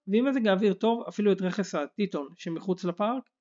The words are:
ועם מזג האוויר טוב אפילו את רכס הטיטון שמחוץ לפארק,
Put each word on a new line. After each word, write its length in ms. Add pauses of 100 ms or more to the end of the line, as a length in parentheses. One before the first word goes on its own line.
ועם 220
מזג 180
האוויר 280
טוב 340
אפילו 240
את 100
רכס 320
הטיטון 600
שמחוץ 480
לפארק, 460 (100)